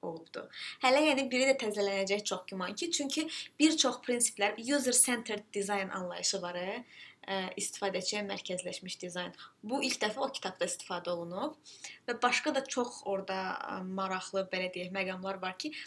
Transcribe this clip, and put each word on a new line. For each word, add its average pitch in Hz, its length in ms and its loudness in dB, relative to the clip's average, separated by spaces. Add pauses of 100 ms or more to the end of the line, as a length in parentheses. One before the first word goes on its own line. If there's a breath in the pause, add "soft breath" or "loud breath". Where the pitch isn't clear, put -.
olubdu. - 460 -10 (320 loud breath)
Hələ 269 260 8
yəni 269 240 4
biri 254 200 6
də 269 100 8
təzələnəcək 202 640 2
çox 185 240 -4
güman 190 240 -4
ki, 339 160 -4
çünki 311 380 0 (300 loud breath)
bir 311 200 8
çox 254 240 4
prinsiplər, 220 560 2
user-centered 240 960 2
design 196 400 0
anlayışı 180 480 -2
var, 175 160 -4
ə, 196 760 -6 (180)
istifadəçiyə 196 720 -2
mərkəzləşmiş 185 720 -6
dizayn. 180 320 -6 (300 loud breath)
Bu 233 240 -2
ilk 254 180 0
dəfə 220 220 0
o 269 80 0
kitabda - 340 -2
istifadə 175 480 -4
olunub 180 400 -4 (520 loud breath)
və 233 120 -2
başqa 254 360 2
da 269 120 2
çox 240 380 -2
orada, 190 340 -2 (220)
ə, - 260 -4
maraqlı, 190 640 -2
belə 185 240 -2
deyək, 180 180 -6
məqamlar 190 500 -2
var 185 180 -4
ki, 302 140 -6 (140)